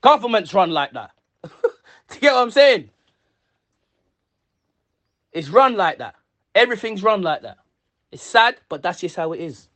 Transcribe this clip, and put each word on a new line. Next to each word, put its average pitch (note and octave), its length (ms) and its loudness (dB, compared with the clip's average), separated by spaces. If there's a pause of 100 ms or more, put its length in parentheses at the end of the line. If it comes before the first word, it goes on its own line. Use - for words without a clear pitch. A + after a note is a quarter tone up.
Governments A#3 540 2
run F3+ 160 2
like D3 220 -4
that. A#2 180 -16 (160)
<laughs> - 160 -20
Do - 60 -18 (680)
you - 60 -12
get C#4+ 140 4
what B3+ 80 2
I'm A#3 100 -2
saying? B3+ 380 4 (2500)
It's D3+ 160 -10
run A#3+ 280 2
like E3+ 220 -4
that. A2+ 160 -16 (400)
Everything's A3 480 -2
run G#3 200 0
like D#3 180 -4
that. G#2+ 160 -20 (540)
It's - 120 -20
sad, A#3 340 2 (120)
but D3 140 -10
that's F3 180 -6
just F3 160 -10
how E3 160 -6
it F3+ 80 -12
is. D#3 360 -14